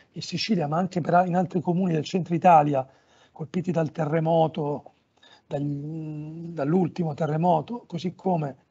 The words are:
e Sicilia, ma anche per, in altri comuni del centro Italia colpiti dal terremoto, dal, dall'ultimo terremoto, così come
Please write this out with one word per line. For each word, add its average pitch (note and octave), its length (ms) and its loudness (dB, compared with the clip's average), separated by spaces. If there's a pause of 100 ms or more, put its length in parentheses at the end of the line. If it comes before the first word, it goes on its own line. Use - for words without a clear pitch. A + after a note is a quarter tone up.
(120)
e D#3+ 100 -12
Sicilia, F3 460 -2
ma D3+ 100 -2
anche F3+ 240 -2
per, E3+ 260 4
in E3+ 80 -2
altri F#3 260 0
comuni F3+ 320 0
del D3+ 100 0
centro E3+ 300 -4
Italia D3+ 540 6 (440)
colpiti F#3 400 -4
dal D#3+ 200 0
terremoto, D#3+ 1000 0 (540)
dal, C#3+ 160 -4
dall'ultimo D#3 1500 -4
terremoto, D#3+ 720 0
così F3 280 -6
come D#3 400 -2 (160)